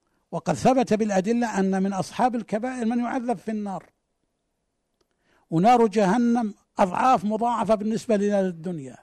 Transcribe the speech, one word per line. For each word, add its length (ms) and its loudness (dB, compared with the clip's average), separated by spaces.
وقد 220 -2
ثبت 400 2
بالأدلة 680 0
أن 240 0
من 100 -2
أصحاب 420 -2
الكبائر 500 -4
من 140 0
يعذب 380 -4
في 140 -10
النار، 380 -8
ونار 380 4
جهنم 680 2
أضعاف 480 2
مضاعفة 500 0
بالنسبة 420 -2
لنار 280 2
الدنيا، 580 -8